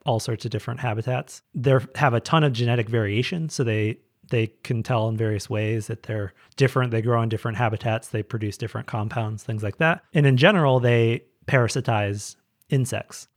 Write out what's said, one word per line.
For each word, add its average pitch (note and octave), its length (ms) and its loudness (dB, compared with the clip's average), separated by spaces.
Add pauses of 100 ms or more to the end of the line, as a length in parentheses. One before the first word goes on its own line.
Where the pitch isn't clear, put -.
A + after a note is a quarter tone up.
all A2+ 160 2
sorts A#2 240 -6
of A#2 40 -6
different A#2+ 300 -6
habitats. A#2+ 600 -4 (120)
They C3 240 4 (180)
have C#3 180 2
a A#2 80 2
ton D#3+ 240 2
of C3+ 80 2
genetic A#2+ 340 0
variation, A#2+ 640 -2
so C3+ 160 -4
they, G#2+ 340 0 (320)
they A2+ 160 2 (160)
can A#2 180 -2
tell A2+ 280 0
in A2+ 80 -2
various G#2+ 320 -2
ways G#2+ 380 -2
that A2 160 -10
they're G#2 300 -6 (220)
different. B2+ 360 2
They A2+ 100 0
grow A#2 200 2
in A2+ 80 0
different A2 280 -4
habitats. A2+ 500 -2
They G#2+ 160 -4
produce G#2 340 -6
different A2+ 300 -8
compounds, A2 560 -4
things A2 180 -6
like G#2 160 -6
that. E3 260 0 (100)
And D3 120 4
in C3+ 120 6
general, D3 420 6
they A#2+ 460 4 (220)
parasitize A2 880 0 (320)
insects. - 680 -4